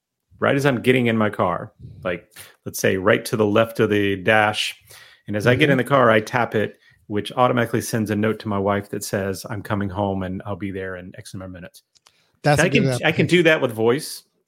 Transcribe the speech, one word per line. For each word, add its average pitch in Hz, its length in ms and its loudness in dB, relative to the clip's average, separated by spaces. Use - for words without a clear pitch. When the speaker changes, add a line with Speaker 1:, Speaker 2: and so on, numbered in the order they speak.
Speaker 1:
right 113 160 2
as 139 100 0
I'm 123 160 2
getting 127 240 2
in 113 100 2
my 107 140 2
car, 101 420 -4
like, 90 300 -6
let's 87 160 -10
say 101 160 2
right 113 300 2
to - 100 -4
the 107 100 2
left 110 340 0
of 107 100 2
the 101 260 2
dash. 107 580 0
And 104 80 -6
as 104 100 -4
I 123 80 6
get 143 120 4
Speaker 2:
Mm-hmm. 143 60 2
Speaker 1:
in 131 60 2
the 120 60 -2
car, 127 260 4
I 110 100 6
tap 113 360 -2
it, 104 220 -4
which 104 260 -6
automatically 123 500 0
sends 107 280 -2
a 107 60 0
note 107 240 -2
to - 80 -8
my 101 100 -2
wife 101 320 -2
that 104 140 -8
says, 98 440 -6
"I'm 101 140 -10
coming 101 280 -4
home 95 340 -4
and 92 200 -8
I'll 101 120 -8
be 98 160 -8
there 95 240 -10
in 90 200 -16
X - 180 -18
number 95 120 -12
of 92 60 -16
minutes." 90 300 -20
Speaker 2:
That's 147 180 4
Speaker 1:
I 151 60 4
Speaker 2:
a - 20 -2
good 139 140 2
Speaker 1:
can, - 40 2
I 131 40 0
can 123 140 -2
Speaker 2:
application. 160 240 2
Speaker 1:
do 180 160 4
that 156 160 4
with 131 120 0
voice, 117 520 -2